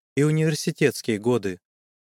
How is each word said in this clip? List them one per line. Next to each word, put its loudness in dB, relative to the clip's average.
и 2
университетские 0
годы. -2